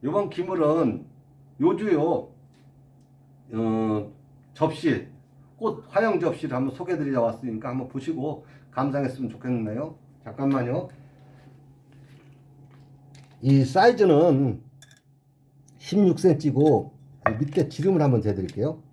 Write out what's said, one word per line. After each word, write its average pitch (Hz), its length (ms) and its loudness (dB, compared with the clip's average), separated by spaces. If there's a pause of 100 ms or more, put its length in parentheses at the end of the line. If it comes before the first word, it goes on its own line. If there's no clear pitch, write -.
이번 185 280 -2
기물은 160 720 0 (560)
요주요, 180 680 0 (1200)
어, 110 580 -2 (440)
접시, - 540 -2 (500)
꽃 - 300 -6
화형 202 320 0
접시를 147 360 -4
한번 131 180 -4
소개드리자 151 460 -4
왔으니까 113 480 -4
한번 127 200 -6
보시고 131 580 -8 (240)
감상했으면 135 580 -4
좋겠네요. 120 680 -6 (300)
잠깐만요. 135 640 -2 (2500)
이 135 200 6
사이즈는 160 1000 4 (1120)
십육 185 420 2
센치고 143 720 2 (480)
밑에 143 280 -2
지름을 175 320 0
한번 127 220 2
재드릴게요. 104 560 -4 (140)